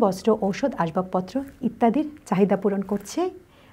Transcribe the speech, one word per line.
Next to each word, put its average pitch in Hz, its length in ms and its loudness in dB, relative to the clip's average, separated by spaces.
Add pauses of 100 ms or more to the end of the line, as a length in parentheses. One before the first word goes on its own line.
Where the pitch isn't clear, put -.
বস্ত্র, 190 260 2 (120)
ঔষধ, 202 380 0
আসবাবপত্র 185 560 -2 (280)
ইত্যাদির 240 440 2 (200)
চাহিদা 196 300 4
পূরণ 196 260 0
করছে, 202 380 -4 (520)